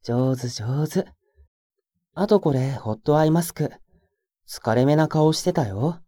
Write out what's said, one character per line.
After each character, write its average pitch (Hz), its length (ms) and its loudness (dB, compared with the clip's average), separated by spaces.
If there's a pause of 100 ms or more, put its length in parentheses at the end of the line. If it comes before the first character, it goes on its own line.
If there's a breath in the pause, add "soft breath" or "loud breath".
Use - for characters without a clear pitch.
上 127 320 0
手 123 140 -8
上 131 360 -4
手。 185 220 -4 (1040)
あ 190 140 -2
と 208 120 6
こ 151 140 0
れ、 135 200 -2
ホ 110 200 -6
ッ 107 80 -10
ト 151 160 2
ア 156 80 4
イ 156 60 2
マ 165 100 2
ス 170 140 -8
ク。 151 160 -4 (760)
疲 - 280 -2
れ 127 100 4
目 147 100 4
な 156 120 2
顔 156 260 2
し - 80 -6
て 180 100 -2
た 160 160 -2
よ。 117 400 -4